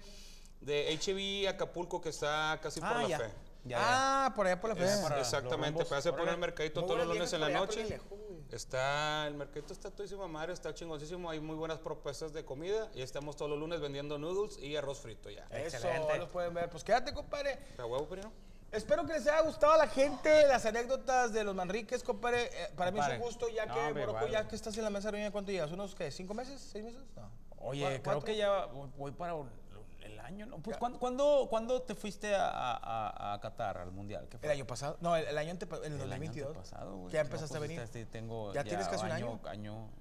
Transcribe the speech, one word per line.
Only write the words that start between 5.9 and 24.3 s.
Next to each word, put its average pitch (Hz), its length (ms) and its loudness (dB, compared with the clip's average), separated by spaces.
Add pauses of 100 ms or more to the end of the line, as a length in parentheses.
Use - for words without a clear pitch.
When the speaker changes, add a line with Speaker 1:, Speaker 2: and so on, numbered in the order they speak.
Speaker 1:
por 151 120 0
Speaker 2:
Órale. 170 120 2
Speaker 1:
el 175 60 -2
mercadito 170 400 -2
Speaker 3:
Muy 175 80 0
Speaker 1:
todos 165 100 4
los 170 80 4
Speaker 3:
buenas 170 140 2
Speaker 1:
lunes 170 140 0
en 160 60 0
la 151 60 4
Speaker 3:
viejas 160 200 4
por 214 120 -2
allá, 226 100 -2
Speaker 1:
noche. 151 100 -4 (100)
Speaker 3:
por 202 100 -12
lejos, 214 100 -12
güey. 160 220 -12
Speaker 1:
Está, 151 800 0
el 147 60 -4
mercadito 143 380 -8
está - 200 -10
todísima 196 340 -6
madre, 160 280 -4
está 160 200 -6
chingoncísimo, 165 560 -6
hay 160 100 -4
muy 156 140 -4
buenas 156 240 -4
propuestas 151 540 -6
de 156 120 -8
comida 180 500 -2
y 123 80 -6
estamos 143 340 -6
todos 151 140 -4
los 147 100 0
lunes 160 200 -2
vendiendo 143 380 -4
noodles 190 400 -2
y 143 180 -6
arroz 139 240 -2
frito 107 300 -12
ya. 101 200 -12
Speaker 3:
Eso, - 260 -4
Speaker 2:
Excelente. 156 360 2
Speaker 3:
ahí 147 60 4
los 170 120 -4
pueden 175 220 -2
ver. 170 160 0
Pues 160 140 -10
quédate, 247 320 4
compadre. 285 440 -2 (200)
Speaker 1:
¿A 123 80 -4
huevo, 131 220 0
primo? 196 240 -8 (380)
Speaker 3:
Espero 277 360 2
que 320 60 -2
les 277 160 0
haya 311 140 6
gustado 302 300 8
a 320 60 12
la 294 80 10
gente 294 600 8
las 226 180 6
anécdotas 247 680 4
de 220 120 2
los 202 100 0
Manriques, 208 480 0
compadre. 240 500 2
Eh, 165 240 -4
para 180 140 2
mí 208 80 0
es 143 80 4
un 139 60 2
Speaker 2:
Compadre. 120 60 0
Speaker 3:
gusto, 233 300 -2
ya - 180 0
Speaker 2:
No, 440 80 -4
Speaker 3:
que - 60 2
Speaker 2:
hombre, - 260 0
Speaker 3:
Morocco, 220 200 2
Speaker 2:
igual. 220 60 0 (100)